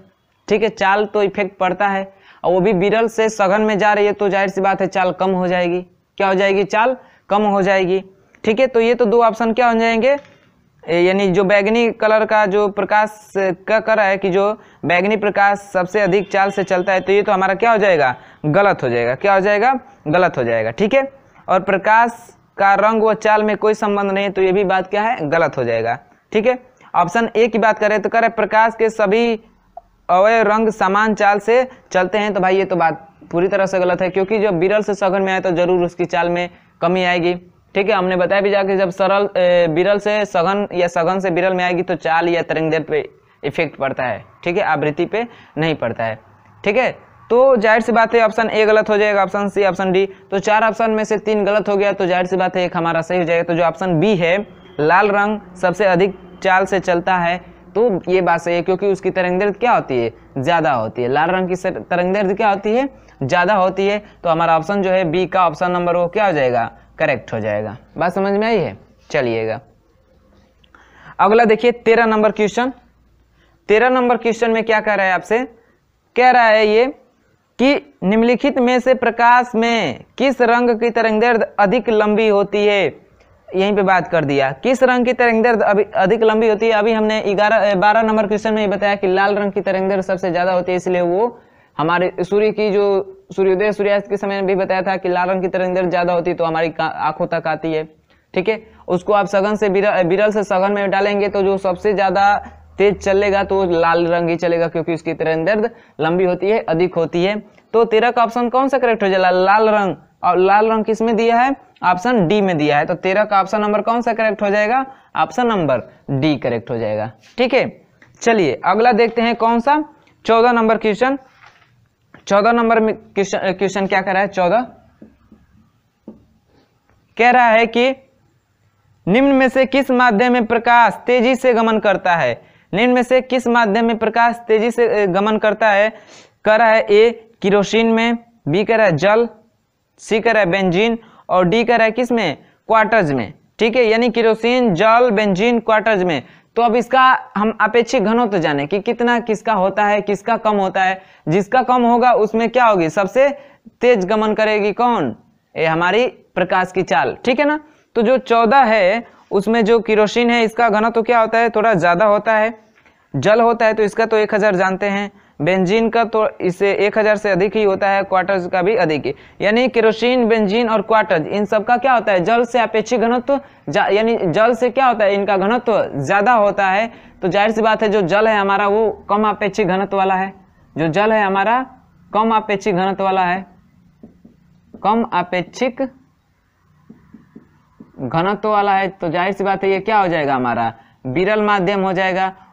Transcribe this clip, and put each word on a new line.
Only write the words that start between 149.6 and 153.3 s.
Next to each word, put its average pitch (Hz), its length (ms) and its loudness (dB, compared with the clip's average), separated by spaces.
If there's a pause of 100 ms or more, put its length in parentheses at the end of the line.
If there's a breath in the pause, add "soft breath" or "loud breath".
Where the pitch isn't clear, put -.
है, 208 160 0
किसका 208 360 -2
कम 214 200 0
होता 190 260 0
है। 190 180 -2 (260 loud breath)
जिसका 196 340 0
कम 247 220 0
होगा 240 280 4
उसमें 220 380 0
क्या 247 160 2
होगी? 185 240 2
सबसे 208 400 0 (520 loud breath)